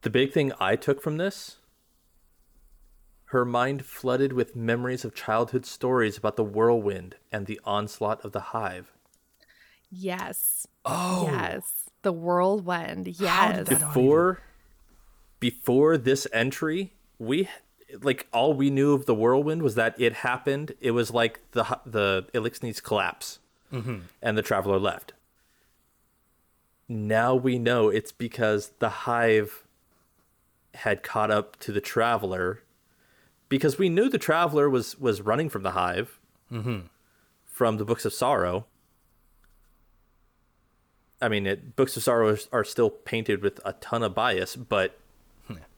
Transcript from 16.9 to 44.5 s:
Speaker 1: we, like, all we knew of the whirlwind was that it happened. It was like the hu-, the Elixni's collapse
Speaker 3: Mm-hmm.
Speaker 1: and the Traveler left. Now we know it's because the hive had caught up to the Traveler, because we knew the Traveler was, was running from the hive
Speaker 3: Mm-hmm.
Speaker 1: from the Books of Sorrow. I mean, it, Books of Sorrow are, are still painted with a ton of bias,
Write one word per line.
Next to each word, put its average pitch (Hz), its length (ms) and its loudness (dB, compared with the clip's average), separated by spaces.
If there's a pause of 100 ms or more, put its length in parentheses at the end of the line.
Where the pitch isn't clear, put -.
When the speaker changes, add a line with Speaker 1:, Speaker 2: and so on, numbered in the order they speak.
Speaker 1:
we, 147 320 -2 (500)
like, 131 320 -2
all 131 220 4
we 139 160 4
knew 139 240 4
of 135 100 0
the 120 100 2
whirlwind 139 480 2
was 123 120 2
that 113 260 0
it 117 140 2
happened. 139 680 -4
It 123 120 0
was 117 180 0
like 117 400 -2
the 117 140 0
hu-, - 260 -8
the 98 420 0
Elixni's 117 480 -6
collapse - 580 -4 (320)
Speaker 3:
Mm-hmm. 120 280 -8 (240)
Speaker 1:
and 110 160 0
the 110 40 0
Traveler 98 380 2
left. - 320 -4 (1800)
Now 110 480 2
we 127 220 2
know 117 320 4
it's 107 220 -2
because 110 580 -2 (100)
the 117 80 0
hive 113 760 2 (1120)
had - 300 -2
caught 107 260 -2
up 107 300 0
to - 100 -10
the 101 100 0
Traveler, 104 840 -2 (840)
because 135 300 0
we 190 100 2
knew 190 200 4
the 262 100 0
Traveler 151 520 2
was, 123 280 -2
was 110 220 0
running 117 300 0
from 98 140 -8
the 92 80 -2
hive 92 460 -2 (320)
Speaker 3:
Mm-hmm. 110 360 -6 (580)
Speaker 1:
from 113 320 0
the 107 80 -2
Books 117 220 -2
of 107 80 -2
Sorrow. 104 520 0 (2500)
I 123 60 0
mean, 101 180 0
it, 98 300 -4
Books 131 200 2
of 113 60 -8
Sorrow 117 320 4
are, 104 40 -6 (140)
are 113 120 2
still 117 260 2
painted 110 520 -4
with 101 220 -2
a 98 100 -6
ton - 280 -4
of 113 120 -2
bias, 101 420 -2